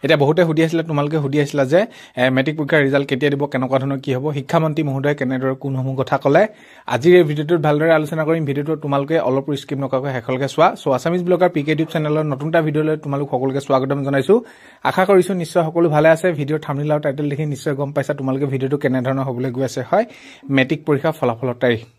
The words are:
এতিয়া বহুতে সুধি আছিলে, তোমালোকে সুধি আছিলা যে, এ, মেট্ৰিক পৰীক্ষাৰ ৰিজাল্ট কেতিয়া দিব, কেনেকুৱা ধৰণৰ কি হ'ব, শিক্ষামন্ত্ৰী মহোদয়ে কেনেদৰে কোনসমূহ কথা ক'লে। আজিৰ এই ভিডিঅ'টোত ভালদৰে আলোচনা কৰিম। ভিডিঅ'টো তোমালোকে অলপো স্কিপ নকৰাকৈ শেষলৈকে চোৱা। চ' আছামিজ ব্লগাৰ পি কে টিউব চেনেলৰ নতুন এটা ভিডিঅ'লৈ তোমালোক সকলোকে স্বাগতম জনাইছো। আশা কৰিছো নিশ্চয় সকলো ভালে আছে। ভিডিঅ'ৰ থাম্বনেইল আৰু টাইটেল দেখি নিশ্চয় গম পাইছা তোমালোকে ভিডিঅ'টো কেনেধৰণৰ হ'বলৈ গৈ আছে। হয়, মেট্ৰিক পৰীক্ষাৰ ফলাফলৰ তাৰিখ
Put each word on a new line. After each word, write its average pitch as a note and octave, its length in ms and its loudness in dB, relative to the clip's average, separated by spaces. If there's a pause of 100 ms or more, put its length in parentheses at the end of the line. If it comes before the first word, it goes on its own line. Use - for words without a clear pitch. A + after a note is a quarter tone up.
এতিয়া D3 200 4
বহুতে D#3 240 4
সুধি D#3+ 160 2
আছিলে, E3 260 0
তোমালোকে D3 340 -2
সুধি C#3 200 -2
আছিলা C#3+ 220 -2
যে, D#3 140 4 (380)
এ, B2 60 2 (120)
মেট্ৰিক C#3 240 0
পৰীক্ষাৰ D3 280 2
ৰিজাল্ট C#3 220 2
কেতিয়া C#3 240 0
দিব, C#3+ 100 -2 (100)
কেনেকুৱা C3 280 0
ধৰণৰ C#3 240 -4
কি C#3 100 -2
হ'ব, C3 100 -4 (120)
শিক্ষামন্ত্ৰী D#3 520 0
মহোদয়ে C3+ 300 0
কেনেদৰে C3 440 -2
কোনসমূহ C3+ 380 -4
কথা C3 220 0
ক'লে। D#3 200 4 (440)
আজিৰ B2 320 4
এই F3 100 6
ভিডিঅ'টোত D3+ 320 0
ভালদৰে D3+ 380 2
আলোচনা D#3 260 -4
কৰিম। D#3+ 240 0
ভিডিঅ'টো C#3+ 240 -2 (100)
তোমালোকে C#3+ 320 0 (120)
অলপো C3+ 220 0 (120)
স্কিপ C#3 220 -8
নকৰাকৈ C#3 320 -4
শেষলৈকে B2+ 380 -4
চোৱা। D#3+ 140 4 (140)
চ' - 60 -4 (100)
আছামিজ F3 300 -2
ব্লগাৰ F3+ 280 2
পি D3+ 120 0
কে D#3 100 0
টিউব D#3+ 160 -2
চেনেলৰ D#3 300 0 (100)
নতুন C#3+ 160 -6
এটা E3 180 2
ভিডিঅ'লৈ D#3 280 0 (100)
তোমালোক C#3 280 -4
সকলোকে C3+ 340 -2
স্বাগতম C3+ 380 0
জনাইছো। C#3 300 2 (540)
আশা F#3 200 0
কৰিছো F#3+ 220 4 (100)
নিশ্চয় E3 260 0
সকলো E3+ 280 0
ভালে D#3 200 6
আছে। D#3+ 120 -2 (120)
ভিডিঅ'ৰ D3 260 -2
থাম্বনেইল D3 300 -2
আৰু D3+ 100 -2
টাইটেল D3 240 -2
দেখি D3 240 -4
নিশ্চয় D3 260 -4
গম C#3+ 160 -4
পাইছা C#3+ 240 -2
তোমালোকে C3+ 340 -2
ভিডিঅ'টো C3+ 300 -2
কেনেধৰণৰ C3 440 0
হ'বলৈ B2+ 280 -4
গৈ C3 140 -2
আছে। C3 200 -6
হয়, G#3+ 160 2 (500)
মেট্ৰিক C3+ 320 2
পৰীক্ষাৰ D3+ 320 0
ফলাফলৰ A#2+ 440 -2
তাৰিখ A#2+ 180 2 (180)